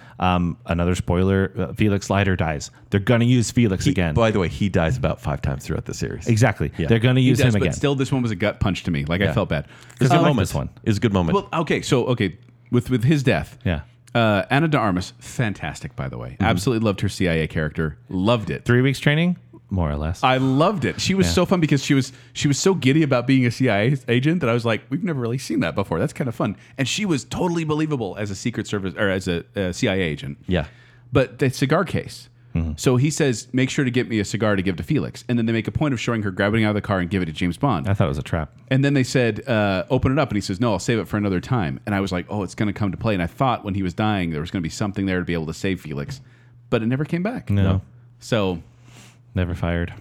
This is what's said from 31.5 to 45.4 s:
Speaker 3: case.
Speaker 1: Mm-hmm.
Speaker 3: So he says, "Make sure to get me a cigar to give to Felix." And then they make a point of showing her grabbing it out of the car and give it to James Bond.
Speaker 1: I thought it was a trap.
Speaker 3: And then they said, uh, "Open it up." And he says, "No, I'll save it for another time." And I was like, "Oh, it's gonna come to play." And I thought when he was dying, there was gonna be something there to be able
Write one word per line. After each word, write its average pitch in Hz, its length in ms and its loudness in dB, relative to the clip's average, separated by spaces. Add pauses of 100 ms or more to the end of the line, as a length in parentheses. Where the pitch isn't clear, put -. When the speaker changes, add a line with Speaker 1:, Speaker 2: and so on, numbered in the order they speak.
Speaker 3:
case. - 440 -8 (260)
Speaker 1:
Mm-hmm. 80 200 -2
Speaker 3:
So 127 220 2
he 143 120 4
says, 135 420 0
"Make 127 200 2
sure 151 120 0
to 127 60 0
get 120 180 0
me 110 120 0
a 98 60 2
cigar 107 300 0
to 92 60 2
give 90 140 0
to 85 80 -6
Felix." 95 440 -2
And 120 120 0
then 113 80 0
they 117 60 2
make 110 140 -2
a - 40 -4
point 151 240 0
of 110 40 -4
showing 117 220 -2
her 101 80 -2
grabbing 104 320 2
it 110 40 4
out 107 40 2
of 104 60 2
the 101 60 -2
car 95 180 0
and 87 100 -2
give 92 140 0
it - 20 -4
to 78 60 -4
James 87 260 -2
Bond. 95 320 0
Speaker 1:
I 98 60 2
thought 98 100 2
it 73 40 2
was 67 100 -2
a - 40 -4
trap. - 280 -4 (180)
Speaker 3:
And 135 160 2
then 143 80 2
they 135 100 4
said, 120 460 0
uh, 101 400 2
"Open 135 220 2
it 143 80 0
up." 135 100 0
And 104 80 -2
he 98 40 0
says, 95 200 -4
"No, 120 120 2
I'll 90 40 2
save 113 220 0
it 85 80 -4
for 110 100 -4
another 101 220 0
time." 90 480 -2
And 104 80 0
I 95 40 2
was 95 120 -2
like, 90 180 -4
"Oh, 101 140 -4
it's 87 100 -8
gonna 107 180 -2
come 98 200 -2
to 80 60 -6
play." 110 180 -2
And 87 80 0
I - 20 -2
thought 120 400 -2
when 98 80 -4
he 98 80 -2
was 90 140 -4
dying, 101 340 0
there 78 100 -4
was 85 120 -6
gonna 95 100 -2
be 78 80 -2
something 98 380 -4
there 92 100 0
to 87 80 -2
be 85 80 -2
able 80 140 -4